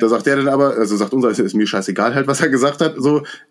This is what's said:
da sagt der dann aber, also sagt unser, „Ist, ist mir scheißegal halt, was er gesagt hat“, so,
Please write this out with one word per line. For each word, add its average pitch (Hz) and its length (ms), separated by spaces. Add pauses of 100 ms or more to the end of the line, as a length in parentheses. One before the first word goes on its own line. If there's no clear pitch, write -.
da 113 80
sagt 110 180
der 139 100
dann 139 120
aber, 139 280
also 104 200
sagt 101 160
unser, 127 180
„Ist, 101 80
ist 95 160
mir 104 120
scheißegal 101 480
halt, 135 120
was 139 140
er 165 80
gesagt 135 320
hat“, 160 160
so, 143 260 (280)